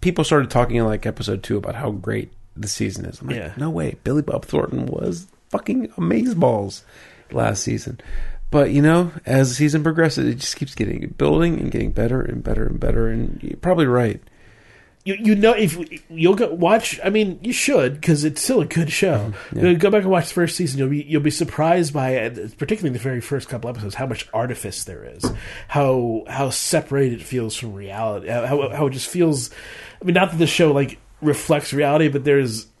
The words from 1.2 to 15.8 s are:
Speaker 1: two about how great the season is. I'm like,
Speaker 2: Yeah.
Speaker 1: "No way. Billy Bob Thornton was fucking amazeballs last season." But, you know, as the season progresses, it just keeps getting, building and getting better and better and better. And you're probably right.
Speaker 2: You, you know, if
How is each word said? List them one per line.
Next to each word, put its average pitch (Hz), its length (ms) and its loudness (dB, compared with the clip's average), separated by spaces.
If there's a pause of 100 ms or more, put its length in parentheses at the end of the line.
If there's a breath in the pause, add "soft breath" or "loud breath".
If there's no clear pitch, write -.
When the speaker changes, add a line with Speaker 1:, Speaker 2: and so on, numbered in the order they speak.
Speaker 1:
two - 140 -4
about 98 180 -6
how 117 160 -6
great 107 400 -6 (260)
the 104 120 -8
season 101 380 -4
is. - 140 -14
I'm 131 80 -12
like, 120 80 -4
Speaker 2:
Yeah. 90 200 -10
Speaker 1:
"No 143 140 -4
way. 160 340 -4
Billy 147 180 2
Bob - 220 -4
Thornton - 420 -2
was - 400 -4 (240)
fucking - 380 -2 (100)
amazeballs 165 840 0 (500 loud breath)
last 110 300 0
season." - 380 -6 (500 loud breath)
But, 143 220 4
you 143 100 6
know, 170 280 6 (140)
as 135 240 4
the 123 60 -4
season 151 280 2
progresses, 156 460 2
it 120 60 0
just - 220 -8
keeps - 180 -8
getting, - 420 -4
building 156 420 4
and - 120 -2
getting 113 220 -2
better 123 280 0
and 120 240 -4
better 117 220 0
and 117 120 -2
better. 117 300 2
And 113 340 -2
you're - 140 -8
probably 165 300 2
right. 123 340 2 (880 soft breath)
Speaker 2:
You, 196 120 -2
you 214 160 4
know, 214 180 6
if 202 240 2 (340)